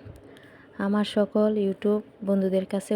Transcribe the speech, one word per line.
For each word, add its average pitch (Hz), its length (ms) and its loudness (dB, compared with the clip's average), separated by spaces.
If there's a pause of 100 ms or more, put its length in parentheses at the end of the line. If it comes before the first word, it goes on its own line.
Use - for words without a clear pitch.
(840)
আমার 202 200 0 (120)
সকল 214 320 2 (160)
YouTube 208 380 0 (240)
বন্ধুদের 190 460 2
কাছে 196 220 -4